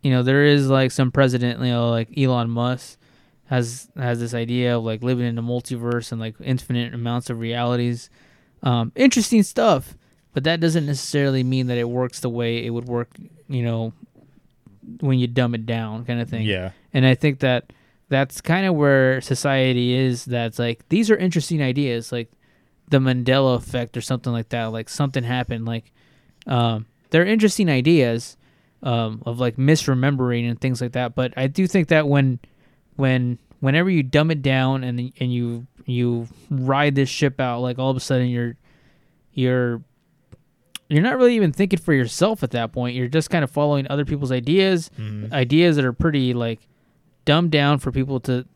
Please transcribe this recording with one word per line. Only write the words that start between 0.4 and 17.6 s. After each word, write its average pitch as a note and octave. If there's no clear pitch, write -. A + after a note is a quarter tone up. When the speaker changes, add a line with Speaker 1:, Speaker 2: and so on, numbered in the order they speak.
Speaker 1:
is, C#3+
like, C3
some B2+
precedent, B2
you B2
know, A#2+
like, A2+
Elon B2+
Musk A#2+
has, B2
has A#2+
this A#2
idea A#2+
of, A2+
like, A2
living B2
in A#2
a A#2
multiverse A#2+
and, A2+
like, A2+
infinite A#2+
amounts A#2+
of A#2
realities. A#2+
Um, A#2+
interesting A#3
stuff, F#3+
but D#3+
that E3
doesn't D#3+
necessarily C#3
mean B2+
that B2
it A#2
works B2
the B2+
way A#2
it A#2
would A#2
work, A#2+
you B2+
know, A2+
when C3+
you B2
dumb A#2+
it A2+
down A2+
kind A#2+
of -
thing. A2
Speaker 2:
Yeah. F#2
Speaker 1:
And C3
I B2+
think C#3+
that B2+